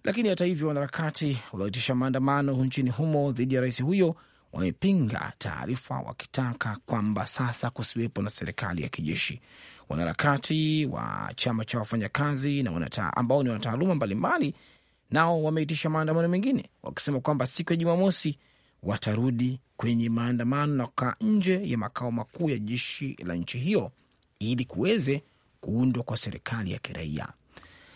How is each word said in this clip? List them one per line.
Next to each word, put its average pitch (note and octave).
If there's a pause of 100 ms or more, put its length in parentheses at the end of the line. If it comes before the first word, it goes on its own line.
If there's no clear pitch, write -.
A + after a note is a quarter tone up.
Lakini G#3+
hata F3+
hivyo, D#3
wanaharakati D3 (140)
walioitisha G#2
maandamano C3
nchini B2+
humo C#3+
dhidi B2+
ya B2+
rais B2+
huyo E3+ (380)
wamepinga A2+
taarifa, G#2
wakitaka A#2
kwamba G#2
sasa B2
kusiwepo A2+
na G2+
serikali F2+
ya C2
kijeshi. - (480)
Wanaharakati D3
wa G#1
chama A2+
cha -
wafanyakazi C#3
na G#2
wanata-, E2+
ambao C3
ni B2
wanataaluma A#2+
mbalimbali C#3 (560)
nao E3
wameitisha D#3
maandamano D#3
mengine, G3+ (140)
wakisema -
kwamba C3
siku E3+
ya E3+
Jumamosi E3+ (460)
watarudi A#2+ (180)
kwenye A#2
maandamano B2
na B2
kukaa -
nje G3+
ya B2
makao A#2+
makuu A#2
ya B2+
jeshi B2
la F2
nchi E2+
hiyo C#3+ (480)
ili A#2+
kuweze C#3+ (380)
kuundwa B2
kwa -
serikali G#2
ya D#2
kiraia. D2+ (680)